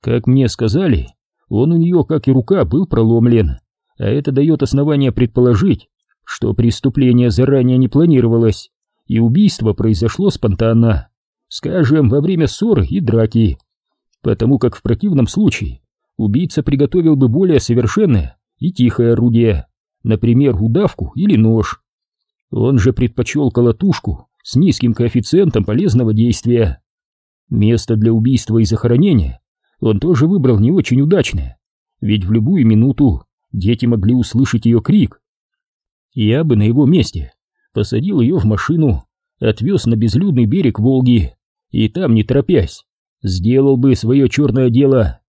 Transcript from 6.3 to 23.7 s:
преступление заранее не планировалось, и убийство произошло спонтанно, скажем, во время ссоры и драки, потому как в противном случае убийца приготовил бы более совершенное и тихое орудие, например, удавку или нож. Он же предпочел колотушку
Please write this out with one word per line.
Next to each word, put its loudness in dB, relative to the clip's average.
преступление 0
заранее 2
не 2
планировалось, 2
и -2
убийство 0
произошло -2
спонтанно, 0
скажем, 0
во 0
время -2
ссоры 0
и -4
драки, 0
потому 0
как -2
в -20
противном -2
случае -4
убийца -2
приготовил 0
бы 2
более 2
совершенное 0
и -4
тихое 0
орудие, 0
например, 0
удавку -2
или 0
нож. 0
Он 0
же 2
предпочел -4
колотушку -2